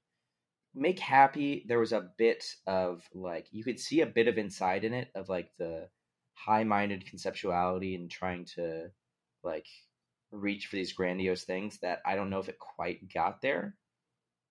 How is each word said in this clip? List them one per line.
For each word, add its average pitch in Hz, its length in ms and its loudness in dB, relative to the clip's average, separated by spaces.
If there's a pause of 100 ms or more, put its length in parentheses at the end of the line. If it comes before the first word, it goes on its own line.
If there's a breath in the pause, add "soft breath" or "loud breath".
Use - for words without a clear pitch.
(760)
Make 160 240 0
Happy, 139 680 6
there 117 120 4
was 113 140 4
a 98 260 0
bit 113 260 6 (220)
of, 92 480 0
like, 90 380 -8
you 107 100 -10
could 117 160 -4
see 147 220 2
a 147 60 6
bit 113 200 4
of 117 100 4
inside 98 480 0
in 113 80 -2
it, 123 220 -4
of, 95 140 -8
like, 90 300 -4
the 82 300 -6 (460)
high-minded 101 720 2
conceptuality 92 880 -2
and 87 160 -8
trying 90 360 -6 (100)
to, 82 340 -6 (540)
like, 80 220 -6 (680)
reach 101 340 -4
for 101 100 -8
these 92 160 -2
grandiose 92 520 0
things 95 360 -6
that 90 240 -4
I 95 120 0
don't 98 140 -2
know 95 100 -2
if 95 80 -6
it - 100 -12
quite 90 540 -8
got 85 300 0
there, 170 340 -2 (760)